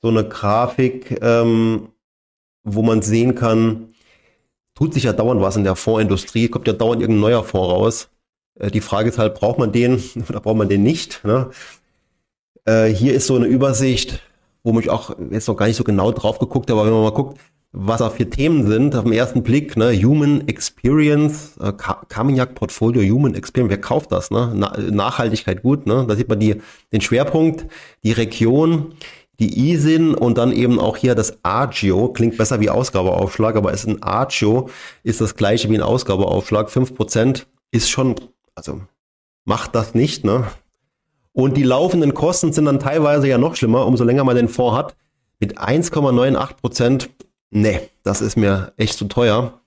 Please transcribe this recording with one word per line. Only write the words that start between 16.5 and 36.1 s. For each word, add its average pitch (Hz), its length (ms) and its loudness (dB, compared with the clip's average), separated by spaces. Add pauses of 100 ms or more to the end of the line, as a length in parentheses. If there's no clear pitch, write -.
habe, 107 120 2
aber 107 80 2
wenn 113 40 4
man 110 120 4
mal 107 60 2
guckt, 135 280 -6 (400)
was 107 200 -2
da 113 100 0
für - 180 -10
Themen 147 400 0
sind, 123 280 2
auf 113 80 -2
den 113 100 2
ersten 120 300 0
Blick, 147 340 0
ne, 117 160 2
Human 143 540 2
Experience, 151 1120 0
äh, 101 140 -4
Ka-, - 380 -8
Carmignac 127 460 0
Portfolio 113 480 0
Human 123 320 2
Experience, 113 340 -2
wer 98 100 -2
kauft 131 320 -4
das, 87 200 -4
ne? 117 240 -2
Na-, 98 240 -2
Nachhaltigkeit 104 840 -2
gut, 143 240 0
ne? 120 220 2
Da 107 80 0
sieht 117 120 -2
man 107 120 0
die, 107 200 2 (320)
den 110 100 0
Schwerpunkt, 160 680 0 (360)
die 107 100 2
Region, 135 840 0 (440)
die 127 320 0
isin 160 440 2
und 120 240 0
dann 123 120 2
eben 123 280 2
auch - 180 -2
hier 123 160 2
das 110 300 -2
Agio, 104 640 0
klingt 117 260 0
besser 110 240 0
wie 104 120 2
Ausgabeaufschlag, 95 840 0
aber 101 180 0
ist - 120 -6
ein 107 160 -4
Agio, 120 680 -2 (340)
ist 113 180 -2
das 104 140 -2
gleiche 107 340 0
wie 110 60 4
ein 104 80 0
Ausgabeaufschlag, 101 880 0